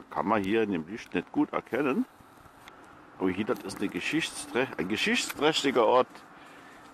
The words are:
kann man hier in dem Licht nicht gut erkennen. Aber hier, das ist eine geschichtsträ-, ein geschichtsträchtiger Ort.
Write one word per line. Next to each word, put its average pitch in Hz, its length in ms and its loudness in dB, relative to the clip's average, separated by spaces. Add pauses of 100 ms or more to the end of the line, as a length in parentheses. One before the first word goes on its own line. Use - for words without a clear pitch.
kann 76 160 -4
man 104 160 2
hier 104 220 2
in 104 80 -2
dem 80 160 -2
Licht 107 260 -12
nicht 139 200 -2
gut 147 180 0
erkennen. 143 540 -2 (1120)
Aber 95 100 2
hier, 92 140 -2
das 117 160 -2
ist - 200 -10
eine 101 100 -2
geschichtsträ-, - 880 -4
ein 87 100 -2
geschichtsträchtiger 135 960 2
Ort. 123 220 6 (840)